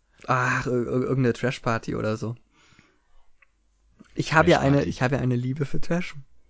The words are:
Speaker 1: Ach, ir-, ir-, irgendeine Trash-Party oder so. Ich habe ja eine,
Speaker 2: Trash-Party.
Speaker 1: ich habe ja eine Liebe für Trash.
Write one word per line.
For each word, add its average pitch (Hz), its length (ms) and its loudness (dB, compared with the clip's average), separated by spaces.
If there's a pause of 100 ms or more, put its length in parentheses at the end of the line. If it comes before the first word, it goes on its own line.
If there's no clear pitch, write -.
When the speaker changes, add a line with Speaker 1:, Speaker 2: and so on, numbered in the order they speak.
(280)
Speaker 1:
Ach, 127 380 0
ir-, 127 60 -2
ir-, 127 320 -2
irgendeine 127 300 0
Trash-Party - 640 -4
oder 110 220 -4
so. 117 180 -8 (1800)
Ich - 180 -2
habe 160 160 6
ja 147 100 6
eine, 139 180 4
Speaker 2:
Trash-Party. - 120 0
Speaker 1:
ich - 120 -6
habe 135 140 0
ja 139 60 -2
eine 127 140 0
Liebe 131 300 -4
für - 140 2
Trash. - 360 0 (340)